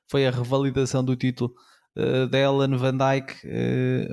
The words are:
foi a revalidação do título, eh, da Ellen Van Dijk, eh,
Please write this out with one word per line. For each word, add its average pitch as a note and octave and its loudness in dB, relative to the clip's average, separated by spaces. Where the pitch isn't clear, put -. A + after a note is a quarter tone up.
foi C#3 2
a B2+ 2
revalidação C3 0
do C3 2
título, B2 -2
eh, C3 0
da B2+ 0
Ellen C#3 2
Van C3 0
Dijk, C3+ 0
eh, B2+ -2